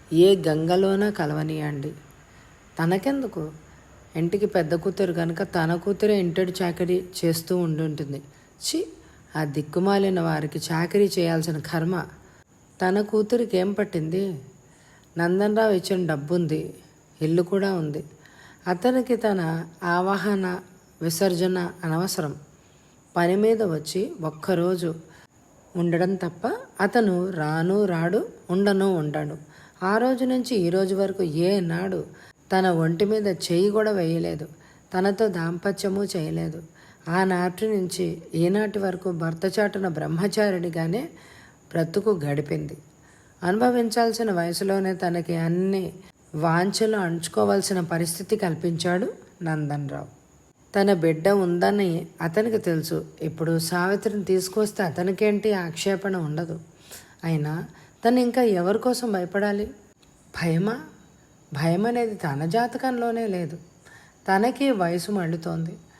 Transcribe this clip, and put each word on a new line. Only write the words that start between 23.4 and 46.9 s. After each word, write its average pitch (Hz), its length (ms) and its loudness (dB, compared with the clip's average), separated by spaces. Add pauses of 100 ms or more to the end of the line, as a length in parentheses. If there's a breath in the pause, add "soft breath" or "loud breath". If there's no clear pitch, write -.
వచ్చి 185 580 -2
ఒక్కరోజు 170 760 -2 (840 loud breath)
ఉండడం 175 380 2
తప్ప 185 420 -4 (240)
అతను 190 500 2
రాను 165 540 0
రాడు, 180 440 0 (220)
ఉండను 196 460 2
ఉండడు. 151 400 -4 (480 loud breath)
ఆ 202 140 2
రోజు 254 260 2
నుంచి 254 300 0
ఈ 175 160 2
రోజు 190 240 2
వరకు 196 280 -2
ఏనాడు 175 840 0 (480 loud breath)
తన 190 180 4
ఒంటి 165 340 2
మీద 214 220 0
చేయి 180 440 2
కూడా 214 200 2
వేయలేదు. 165 580 -2 (500 loud breath)
తనతో 202 300 2
దాంపత్యము 185 760 -2
చేయలేదు. 165 580 -4 (460 loud breath)
ఆనాటి 180 600 0
నుంచి 175 540 -2 (120)
ఈనాటి 196 440 2
వరకు 185 340 -2
భర్త 165 460 -2
చాటున 196 300 0
బ్రహ్మచారిణిగానే 170 1200 -2 (600 loud breath)
బ్రతుకు 170 540 0
గడిపింది. 147 520 -4 (640 soft breath)
అనుభవించాల్సిన 226 880 2
వయసులోనే 185 640 0
తనకి 170 420 -2
అన్ని 175 560 0 (420 loud breath)
వాంఛలు 185 600 2